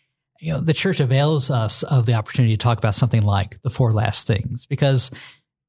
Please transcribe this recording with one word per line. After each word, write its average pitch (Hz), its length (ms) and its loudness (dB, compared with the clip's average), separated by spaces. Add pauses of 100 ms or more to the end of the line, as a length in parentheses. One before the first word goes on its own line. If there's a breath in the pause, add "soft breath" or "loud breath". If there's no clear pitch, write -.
(400 soft breath)
You 160 140 -6
know, 135 60 -4
the 160 140 0
church - 260 -2
avails 143 500 0
us 113 340 0
of 123 220 2
the 120 80 2
opportunity 110 420 0
to - 60 -4
talk 117 160 2
about 107 160 0
something 117 280 2
like 101 400 0
the 127 80 -6
four 120 220 0
last 107 340 0
things, 117 400 -4
because 135 440 0 (580 loud breath)